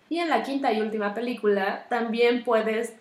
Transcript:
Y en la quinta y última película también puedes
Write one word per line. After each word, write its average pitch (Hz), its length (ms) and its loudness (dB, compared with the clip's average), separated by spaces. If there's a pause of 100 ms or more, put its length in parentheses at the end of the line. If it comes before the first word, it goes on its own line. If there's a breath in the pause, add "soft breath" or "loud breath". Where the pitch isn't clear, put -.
Y 330 100 -2
en 339 100 0
la 226 140 2
quinta 277 300 -2
y 214 80 0
última 208 340 -2
película 208 720 0
también 233 540 2
puedes 220 580 0